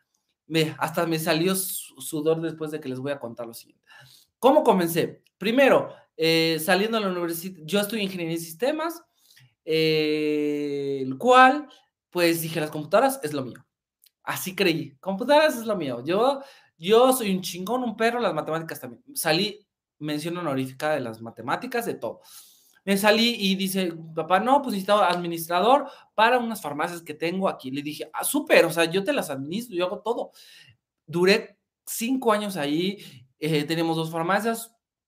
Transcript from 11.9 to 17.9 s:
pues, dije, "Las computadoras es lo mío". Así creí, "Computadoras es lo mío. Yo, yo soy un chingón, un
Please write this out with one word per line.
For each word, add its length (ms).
pues, 320
dije, 180
"Las 100
computadoras 520
es 120
lo 100
mío". 220
Así 340
creí, 420
"Computadoras 580
es 100
lo 100
mío. 280
Yo, 380
yo 340
soy 220
un 80
chingón, 420
un 120